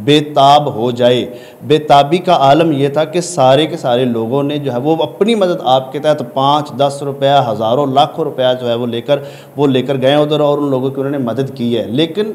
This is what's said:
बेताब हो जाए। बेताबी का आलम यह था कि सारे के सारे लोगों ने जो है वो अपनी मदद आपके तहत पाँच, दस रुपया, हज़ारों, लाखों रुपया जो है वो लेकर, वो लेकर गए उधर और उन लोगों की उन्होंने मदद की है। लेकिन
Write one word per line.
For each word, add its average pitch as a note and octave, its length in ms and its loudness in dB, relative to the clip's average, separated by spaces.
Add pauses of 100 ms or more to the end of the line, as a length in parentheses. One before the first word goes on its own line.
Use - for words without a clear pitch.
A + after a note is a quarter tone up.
बेताब D3 640 4
हो A2+ 220 -2
जाए। A#2+ 300 2 (420)
बेताबी D3 560 4
का F3+ 160 0
आलम D3 380 4
यह C#3 160 0
था D3+ 160 -2
कि E3+ 160 -4
सारे C#3 460 2
के E3 100 -8
सारे B2+ 280 0
लोगों A#2 380 -2
ने D3 160 -4
जो C3+ 120 -6
है A#2+ 80 -4
वो D3+ 180 0
अपनी G3 380 -2
मदद F#3 300 -2
आपके C3 340 0
तहत D3 220 0 (140)
पाँच, C#3+ 420 0
दस C#3 260 0
रुपया, C#3 380 0
हज़ारों, A#2+ 520 -2
लाखों D3 320 0
रुपया B2+ 280 0
जो B2 140 -4
है A#2 80 0
वो A#2+ 100 -4
लेकर, A#2+ 380 -2 (340)
वो C#3+ 100 2
लेकर C#3 300 0
गए C3 200 2
उधर D3+ 240 0
और D3 180 2
उन C#3+ 120 -2
लोगों C3 180 -2
की C3+ 120 -6
उन्होंने C#3 200 -4
मदद B2 300 -4
की A#2+ 220 -4
है। A2 180 -2
लेकिन E3 440 -2